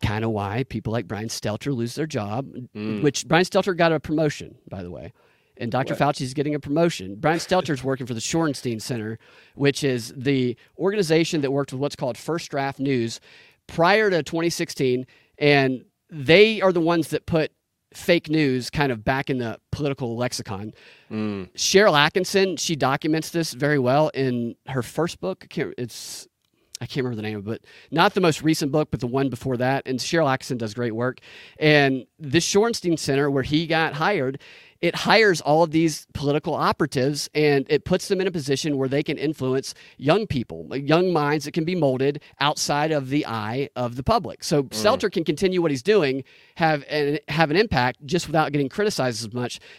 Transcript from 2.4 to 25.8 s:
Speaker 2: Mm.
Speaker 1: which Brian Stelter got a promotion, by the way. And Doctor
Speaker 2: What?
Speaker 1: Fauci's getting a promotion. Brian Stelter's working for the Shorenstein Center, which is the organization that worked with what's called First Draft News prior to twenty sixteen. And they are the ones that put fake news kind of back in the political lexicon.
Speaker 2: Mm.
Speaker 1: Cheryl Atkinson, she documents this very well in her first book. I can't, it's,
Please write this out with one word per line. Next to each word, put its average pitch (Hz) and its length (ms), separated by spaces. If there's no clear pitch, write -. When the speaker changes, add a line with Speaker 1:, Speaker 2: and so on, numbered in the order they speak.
Speaker 2:
Mm. 107 260
Speaker 1:
which 143 240
Brian 170 180
Stelter 190 320
got 165 160
a 156 80
promotion, - 560
by 95 140
the 87 80
way. 76 220
And 117 140
Doctor 123 240
Speaker 2:
What? 143 220
Speaker 1:
Fauci's 131 180
getting 147 200
a 147 60
promotion. 143 560
Brian 147 220
Stelter's 165 460
working 131 220
for 123 80
the 110 60
Shorenstein 135 640
Center, 113 360
which 139 300
is 123 320
the 127 400
organization 165 640
that 135 80
worked 139 220
with 131 80
what's 143 160
called 123 220
First - 320
Draft 139 280
News 127 420
prior 202 440
to 165 120
twenty 165 280
sixteen. 127 560
And 139 460
they 180 500
are 190 120
the 175 80
ones 165 280
that - 180
put 160 260
fake 170 360
news 135 400
kind 143 200
of 110 140
back 135 260
in 131 80
the 117 200
political 139 460
lexicon. 110 560
Speaker 2:
Mm. 107 440
Speaker 1:
Cheryl 190 440
Atkinson, 185 580
she - 200
documents 147 540
this 165 220
very 139 260
well 135 360
in 120 420
her 135 140
first - 380
book. 185 240
I - 20
can't, 123 300
it's, - 500